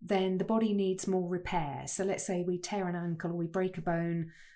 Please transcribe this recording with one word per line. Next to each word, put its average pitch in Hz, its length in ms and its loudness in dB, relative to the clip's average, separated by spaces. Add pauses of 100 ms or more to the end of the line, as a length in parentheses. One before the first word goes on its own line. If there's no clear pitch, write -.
then 190 340 2
the 185 60 2
body 226 280 2
needs 190 340 0
more 185 220 0
repair. 165 580 -2
So 185 180 -2
let's - 220 0
say 180 160 0
we 180 160 0
tear 185 300 -2
an 175 80 -2
ankle 170 340 -2
or 170 60 -2
we 170 100 0
break 185 320 0
a 165 40 -6
bone, 170 480 0 (260)